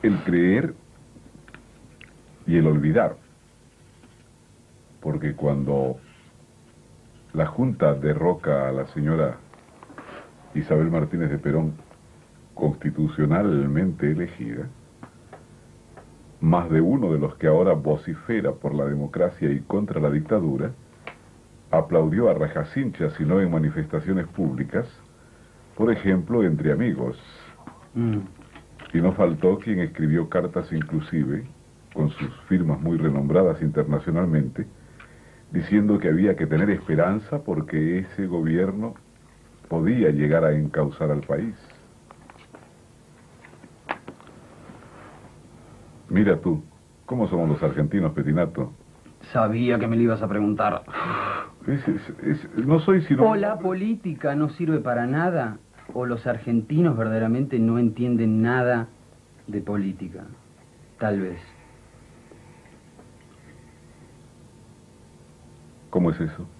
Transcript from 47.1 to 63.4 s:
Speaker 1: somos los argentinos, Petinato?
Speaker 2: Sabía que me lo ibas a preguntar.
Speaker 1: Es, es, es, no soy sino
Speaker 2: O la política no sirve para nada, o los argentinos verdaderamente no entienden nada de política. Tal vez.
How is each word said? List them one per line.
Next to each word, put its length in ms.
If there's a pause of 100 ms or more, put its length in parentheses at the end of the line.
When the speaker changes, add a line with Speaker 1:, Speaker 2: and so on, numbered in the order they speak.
Speaker 1:
somos 200
los 140
argentinos, 500
Petinato? 600 (600)
Speaker 2:
Sabía 460
que 80
me 100
lo 60
ibas 200
a 60
preguntar. 540 (840)
Speaker 1:
Es, 220
es, 140 (220)
es, 420
no 140
soy 220
sino 280
Speaker 2:
O 60
la 240
política 760
no 160
sirve 300
para 260
nada, 520 (360)
o 120
los 200
argentinos 720
verdaderamente 600
no 180
entienden 640
nada 460 (580)
de 140
política. 640 (760)
Tal 220
vez. 200 (4000)